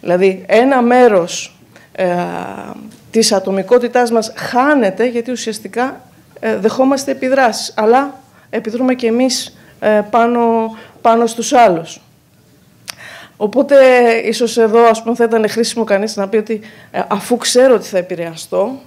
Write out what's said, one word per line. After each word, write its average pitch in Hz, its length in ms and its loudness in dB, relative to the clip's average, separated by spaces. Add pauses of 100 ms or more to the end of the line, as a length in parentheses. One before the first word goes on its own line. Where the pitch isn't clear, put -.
Δηλαδή, 190 440 0
ένα 254 360 2
μέρος, 233 760 2 (340)
ε, 180 240 -4 (960)
της 226 200 2
ατομικότητάς 226 800 0
μας 220 240 -2
χάνεται, 247 720 0
γιατί 240 240 -4
ουσιαστικά, 226 720 -6 (380)
ε, 220 180 -2
δεχόμαστε 262 540 0
επιδράσεις, 262 640 -2
αλλά 254 420 2 (300)
επιδρούμε 233 440 -2
και 247 140 -4
εμείς, 247 500 -2 (220)
ε, 214 300 2
πάνω, 226 640 0 (260)
πάνω 233 260 4
στους 226 260 -6
άλλους. 185 480 2 (1400)
Οπότε, 254 380 0 (500)
ίσως 226 320 -2
εδώ, 226 300 4
ας 220 160 2
πούμε, 233 120 -4
θα 240 80 0
ήταν 220 260 0
χρήσιμο 226 340 -4
κανείς 214 320 -2
να 196 120 -4
πει 214 100 -2
ότι, 214 240 -4 (300)
ε, 196 160 -6
αφού 208 300 -4
ξέρω 254 360 4
ότι 208 140 0
θα 196 100 -4
επηρεαστώ 180 880 -6